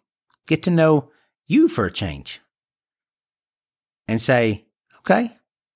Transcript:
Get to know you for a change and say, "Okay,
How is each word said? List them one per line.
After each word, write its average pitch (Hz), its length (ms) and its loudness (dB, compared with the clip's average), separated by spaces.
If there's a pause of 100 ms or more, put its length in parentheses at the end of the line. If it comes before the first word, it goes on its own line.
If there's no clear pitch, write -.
(480)
Get 156 160 -2
to 185 80 -2
know 156 400 2 (340)
you 302 220 2
for - 180 -2
a 87 60 -4
change 76 500 -10 (1700)
and 113 120 -4
say, 113 460 0 (360)
"Okay, 226 360 -2 (380)